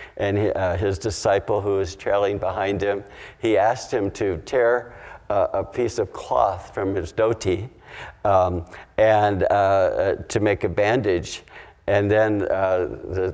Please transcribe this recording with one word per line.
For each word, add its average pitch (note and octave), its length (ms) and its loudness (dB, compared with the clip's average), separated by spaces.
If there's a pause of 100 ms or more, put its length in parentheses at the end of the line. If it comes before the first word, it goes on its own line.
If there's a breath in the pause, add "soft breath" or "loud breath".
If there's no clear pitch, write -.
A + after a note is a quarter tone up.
(160 loud breath)
and G2+ 220 0
he, G#2 140 0
uh, F2+ 260 -2
his G2 200 0
disciple G#2 640 0
who G2 180 0
was F#2 180 -2
trailing G2+ 420 0
behind F#2+ 440 -2
him, G2+ 220 -2 (360 loud breath)
he A2 180 2
asked A2+ 340 2
him G2+ 200 0
to G2 340 -2
tear, A#2+ 480 0 (360 loud breath)
uh, G2+ 240 2
a G2 100 -2
piece A#2 360 -4
of G2+ 140 -4
cloth G#2 600 -2
from G2 220 -2
his E2 160 -4
dhoti, A2 580 -2 (540 loud breath)
um, F#2 420 2 (320 loud breath)
and, G#2 460 4
uh, - 20 4
uh, G2 680 2 (120)
to - 120 -2
make G2+ 240 2
a G#2 60 0
bandage. G#2 760 0 (440 loud breath)
And G2+ 240 2
then, G#2+ 400 2
uh, F#2 360 0 (180)
the F#2 280 -4